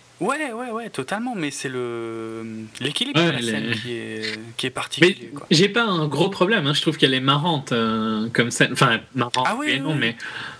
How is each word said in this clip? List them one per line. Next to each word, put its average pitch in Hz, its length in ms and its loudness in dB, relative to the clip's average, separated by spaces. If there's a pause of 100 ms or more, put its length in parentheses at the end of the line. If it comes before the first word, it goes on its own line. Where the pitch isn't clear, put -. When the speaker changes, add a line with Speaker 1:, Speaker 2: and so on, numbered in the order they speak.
(200)
Speaker 1:
Ouais, 269 320 -2
ouais, 240 180 -8
ouais, 220 200 -8
totalement, 220 440 -4
mais 156 160 -2
c'est - 180 -6
le, 113 760 -6 (360)
l'équilibre 147 400 0
Speaker 2:
Ouais, 170 60 8
Speaker 1:
de 156 60 4
la 127 60 0
Speaker 2:
elle 120 60 0
Speaker 1:
scène 110 280 0
Speaker 2:
est - 40 2
Speaker 1:
qui 120 160 -6
est, 110 460 -6 (180)
qui 135 100 -2
est 123 40 -2
particulier, 135 500 2
Speaker 2:
Mais - 80 -14 (100)
Speaker 1:
quoi. - 120 -14
Speaker 2:
j'ai 185 180 6
pas 233 160 0
un 170 240 2
gros 151 200 2
problème, 190 380 2
hein, 151 80 2
je - 80 0
trouve 151 140 2
qu'elle 131 180 4
est 131 60 2
marrante, 143 520 2
euh, 110 600 0
comme 120 180 2
scène, 123 220 2
enfin, 120 280 4 (140)
marrante, 127 320 0
Speaker 1:
Ah 208 120 0
oui, 294 100 -4
Speaker 2:
oui - 40 0
et - 40 2
Speaker 1:
oui, - 40 -4
Speaker 2:
non, 269 120 -2
Speaker 1:
oui. 147 60 0
Speaker 2:
mais, 117 180 0 (440)